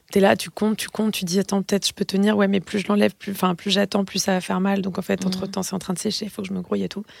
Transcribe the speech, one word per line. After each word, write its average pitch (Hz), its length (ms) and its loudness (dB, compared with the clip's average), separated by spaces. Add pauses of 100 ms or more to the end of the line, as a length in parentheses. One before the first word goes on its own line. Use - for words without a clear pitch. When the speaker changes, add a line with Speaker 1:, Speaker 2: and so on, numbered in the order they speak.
(120)
Speaker 1:
T'es 196 100 4
là, 196 160 8
tu - 120 -8
comptes, 208 280 0
tu - 100 -6
comptes, 214 240 0
tu - 140 -4
dis, « 175 140 -2
Attends, 196 220 0
peut-être 190 240 0
je - 80 -2
peux 196 120 -2
tenir, 202 300 2
ouais, 202 120 4
mais 196 140 2
plus 208 180 -4
je 180 80 -4
l'enlève, 208 260 4
plus, - 200 -10
enfin, 185 200 2
plus 170 160 -6
j'attends, 202 360 0
plus 190 140 -4
ça 196 120 0
va 185 100 2
faire 185 180 -2
mal. » 196 220 2
Donc 185 160 -6
en 190 60 -4
fait, 190 200 -2
Speaker 2:
Mm. 190 40 0
Speaker 1:
entre-temps, 190 360 -4
c'est - 120 -6
en 185 40 -4
train - 140 -4
de 175 60 -6
sécher, 214 260 -4
il 196 60 -8
faut - 100 -10
que 190 60 -6
je 190 60 -8
me 185 80 -4
grouille 196 220 -4
et 180 60 -4
tout. 202 140 -10 (180)